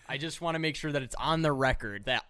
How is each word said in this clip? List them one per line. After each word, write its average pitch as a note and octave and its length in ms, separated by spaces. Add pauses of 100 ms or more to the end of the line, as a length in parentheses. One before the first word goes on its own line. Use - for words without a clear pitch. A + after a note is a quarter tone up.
I C3 100
just D#3 220
wanna E3 200
make D#3 180
sure D3+ 160
that C#3+ 80
it's C3 140
on D#3 260
the D#3 100
record A#2+ 540
that B2 240